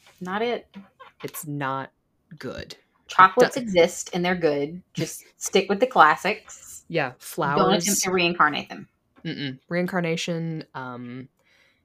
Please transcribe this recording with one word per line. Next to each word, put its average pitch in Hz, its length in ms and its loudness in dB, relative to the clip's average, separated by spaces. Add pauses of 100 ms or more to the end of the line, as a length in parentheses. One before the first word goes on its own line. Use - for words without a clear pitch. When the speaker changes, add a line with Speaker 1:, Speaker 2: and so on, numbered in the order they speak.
(220)
Speaker 1:
Not 185 200 -4
it. 233 260 -4 (560)
Speaker 2:
It's - 240 -12
not 135 440 -4 (460)
good. - 380 -12 (320)
Speaker 1:
Chocolates - 500 6
Speaker 2:
It 262 40 -4
do- 240 40 -6
Speaker 1:
exist 175 480 2
and 175 100 0
they're 180 120 0
good. 156 460 -2 (120)
Just - 380 -6
Speaker 2:
<laughs> - 60 -20
Speaker 1:
stick - 320 0
with 196 100 0
the 254 80 2
classics. - 1000 2
Speaker 2:
Yeah, 147 260 -4 (240)
Speaker 1:
Don't 143 180 0 (180)
attempt 175 120 2
Speaker 2:
flowers. - 160 0
Speaker 1:
to 185 100 -2
reincarnate 170 580 2
them. - 180 -16 (360)
Speaker 2:
Mm-mm. 143 360 -6 (100)
Reincarnation, 165 960 -4 (100)
um, 127 540 -12 (560)